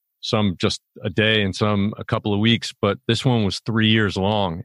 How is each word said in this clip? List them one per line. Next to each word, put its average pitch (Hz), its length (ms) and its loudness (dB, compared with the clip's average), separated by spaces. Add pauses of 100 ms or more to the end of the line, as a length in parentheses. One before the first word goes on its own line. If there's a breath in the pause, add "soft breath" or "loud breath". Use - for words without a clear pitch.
(200)
some 104 380 0
just - 220 -2 (220)
a 113 60 -4
day 107 340 2
and 95 140 -2
some 104 400 0
a - 80 -10
couple 107 300 -2
of 101 60 0
weeks. 113 380 0
But 101 200 0 (100)
this 113 160 0
one 120 200 2
was 92 160 -2
three 110 280 0
years 107 280 2
long. 98 480 -2